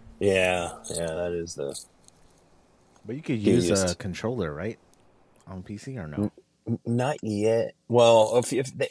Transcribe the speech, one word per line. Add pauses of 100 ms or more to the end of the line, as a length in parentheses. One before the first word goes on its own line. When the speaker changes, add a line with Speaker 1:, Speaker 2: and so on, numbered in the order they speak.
(200)
Speaker 1:
Yeah, (140)
yeah,
that
is
the (1300)
Speaker 2:
But
you
could
Speaker 1:
Get
Speaker 2:
use
a
Speaker 1:
used.
Speaker 2:
controller,
right? (680)
On
P
C
or
no?
Speaker 1:
N-, (360)
n-,
not
yet. (140)
Well,
if,
if
the